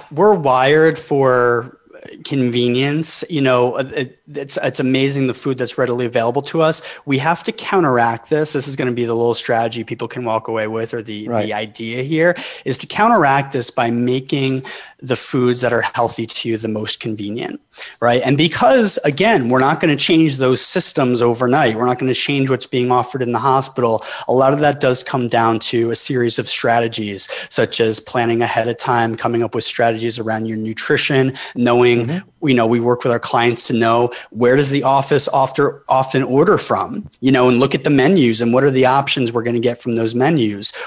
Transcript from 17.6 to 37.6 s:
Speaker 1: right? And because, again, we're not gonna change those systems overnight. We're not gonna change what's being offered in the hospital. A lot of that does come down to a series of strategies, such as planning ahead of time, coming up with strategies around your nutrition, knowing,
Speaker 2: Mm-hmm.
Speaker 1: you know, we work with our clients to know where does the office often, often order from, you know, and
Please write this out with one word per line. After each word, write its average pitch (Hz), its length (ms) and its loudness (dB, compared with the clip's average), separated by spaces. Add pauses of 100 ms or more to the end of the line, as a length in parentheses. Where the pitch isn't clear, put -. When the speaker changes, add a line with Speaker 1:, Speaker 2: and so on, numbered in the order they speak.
Speaker 1:
right? 120 240 2
And 139 140 2
because, 240 680 2
again, 151 460 0
we're 127 80 2
not 139 220 2
gonna 151 160 2
change 160 420 2
those 127 240 2
systems 127 580 2
overnight. 120 560 2
We're 113 100 -2
not 123 120 0
gonna 131 160 -2
change 139 340 0
what's 131 180 -2
being 123 240 -2
offered 123 320 0
in 120 100 -4
the 117 60 -2
hospital. 127 640 0 (260)
A - 40 0
lot 131 220 4
of 147 60 -2
that 143 200 0
does 127 220 2
come 123 260 -4
down 113 320 2
to 117 300 0
a 117 40 -2
series 120 440 0
of 110 100 -4
strategies, 117 800 0 (220)
such - 300 0
as 110 200 0
planning 117 400 -2
ahead 113 280 -2
of 117 100 -4
time, 117 380 0
coming 117 260 -2
up 110 120 -4
with 113 100 -2
strategies 117 540 0
around 110 280 -4
your 110 120 -6
nutrition, 131 720 0 (220)
knowing, 123 400 4
Speaker 2:
Mm-hmm. 135 540 -4
Speaker 1:
you 131 60 4
know, 117 120 4
we 120 140 2
work 120 240 0
with 127 80 2
our 117 80 -2
clients 117 480 0
to - 40 -4
know 117 380 2 (200)
where 120 260 2
does 139 160 2
the 139 100 0
office 135 460 2
often, 139 500 0 (100)
often 131 360 0
order 151 340 4
from, - 500 -4 (120)
you 131 100 2
know, 127 180 4
and 123 120 4